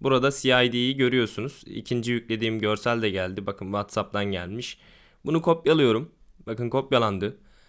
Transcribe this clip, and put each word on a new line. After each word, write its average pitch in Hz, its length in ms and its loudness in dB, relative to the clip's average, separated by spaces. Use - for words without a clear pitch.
burada 131 300 4
C 127 360 4
I 123 60 0
D'yi 123 240 -2
görüyorsunuz. 123 680 0
İkinci 117 460 -4
yüklediğim 113 460 -2
görsel 107 440 0
de 107 80 0
geldi. 95 360 -4
Bakın 98 200 -6
WhatsApp'tan 101 580 -4
gelmiş. 98 540 -6
Bunu 160 180 0
kopyalıyorum. 156 720 2
Bakın 117 240 -6
kopyalandı. 117 680 0